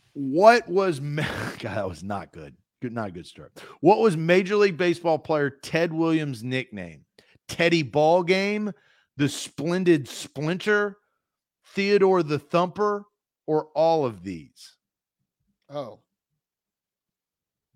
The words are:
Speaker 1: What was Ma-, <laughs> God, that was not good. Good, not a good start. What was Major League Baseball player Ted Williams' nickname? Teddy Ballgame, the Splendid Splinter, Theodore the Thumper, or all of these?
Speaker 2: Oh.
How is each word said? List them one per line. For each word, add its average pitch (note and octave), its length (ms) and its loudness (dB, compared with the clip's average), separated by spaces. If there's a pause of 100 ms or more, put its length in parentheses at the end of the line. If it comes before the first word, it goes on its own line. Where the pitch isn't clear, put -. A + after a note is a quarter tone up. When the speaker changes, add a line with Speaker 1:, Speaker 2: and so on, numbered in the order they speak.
(140)
Speaker 1:
What E3+ 540 4
was F3 340 0
Ma-, D3 220 -4
<laughs> - 360 -8
God, G#2 180 -8
that G2 120 -4
was E2 140 -14
not G2 300 -10
good. D2 220 -18 (260)
Good, A#2 120 -8
not A2+ 140 -6
a F#2 40 -12
good E2+ 140 -16
start. - 280 -20 (280)
What G#3 180 6
was G#3+ 180 4
Major F3+ 400 2
League G3 200 2
Baseball E3+ 400 0
player D3 320 -2
Ted E3 440 -4
Williams' D#3 500 -2
nickname? G#2+ 600 -8 (420)
Teddy E3+ 360 2
Ballgame, F#3 880 0 (440)
the C#3+ 120 2
Splendid E3 800 0
Splinter, G3 880 -4 (760)
Theodore F#3+ 480 4
the D3 160 -2
Thumper, G3+ 680 -2 (420)
or D#3 260 -2
all D#3+ 320 2
of G2+ 180 -6
these? E2+ 520 -14 (920)
Speaker 2:
Oh. C3 300 -12 (1800)